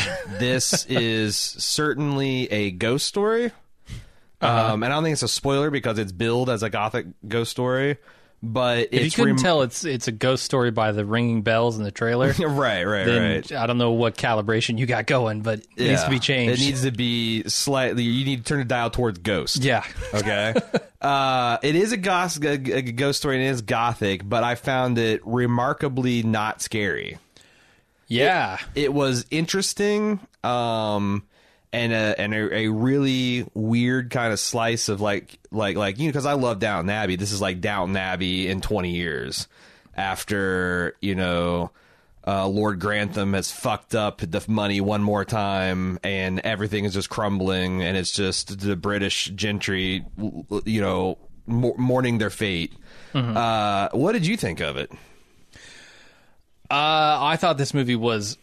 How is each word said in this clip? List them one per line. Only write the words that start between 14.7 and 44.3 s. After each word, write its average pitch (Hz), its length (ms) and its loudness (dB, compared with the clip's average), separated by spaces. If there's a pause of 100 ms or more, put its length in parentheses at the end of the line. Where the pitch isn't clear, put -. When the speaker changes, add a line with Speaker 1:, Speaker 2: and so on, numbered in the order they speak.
Speaker 1:
you 131 80 0
got 117 220 -2
going, 113 340 0
but 107 200 -2 (180)
it 123 100 2
needs 85 160 4
to - 60 0
be 135 60 2
Speaker 2:
Yeah. 120 40 0
Speaker 1:
changed. 123 400 2
Speaker 2:
It 139 60 4
needs 135 160 0
to 131 80 2
be 117 580 0
slightly, 123 540 0
you 120 240 2
need 131 180 -2
to - 0 -
turn 147 140 0
the 131 80 0
dial 120 240 0
towards 113 300 0
ghost. 95 440 0
Speaker 1:
Yeah. 120 180 4 (320)
Speaker 2:
Okay? 104 440 0
Speaker 1:
<laughs> - 60 -2 (400)
Speaker 2:
Uh, 131 580 2
it 151 140 2
is 214 160 4
a 240 60 -2
gos-, 180 440 0
a, 147 100 2 (260)
a - 20 0
ghost 127 380 -2
story 139 180 -2
and 131 80 0
it 135 60 2
is 127 100 -2
gothic, 110 680 0
but 113 160 2
I 120 120 0
found 127 420 0
it 113 300 2
remarkably 123 960 0
not 110 400 0
scary. 85 560 -4 (880)
Speaker 1:
Yeah. 123 480 2 (180)
Speaker 2:
It, 143 100 0
it 139 100 0
was 135 360 0
interesting, 202 880 0 (240)
um, 110 840 0 (500)
and 117 180 0
a, 110 260 2
and 104 140 -2
a, 107 240 0
a 110 120 2
really 127 840 2
weird 120 560 2
kind 120 240 0
of 101 80 -2
slice 117 480 0
of, 101 140 0
like, 101 380 -4 (100)
like, 101 260 0
like, 98 220 -2
you 156 80 0
know, 151 80 0
'cause 139 100 -2
I 143 80 2
love 123 260 0
Downton 95 300 0
Abbey. 101 280 0
This 101 160 -2
is, 101 100 -2
like, 92 180 -2
Downton 98 380 -2
Abbey 92 500 -2
in 95 140 -2
twenty 92 320 -2
years 73 520 -4 (480)
after, 92 1080 -2
you 98 120 -2
know, 87 560 0 (560)
uh, 98 220 0
Lord 101 320 0
Grantham 101 540 0
has 92 180 -2
fucked - 420 -4
up 104 280 0
the 95 260 -4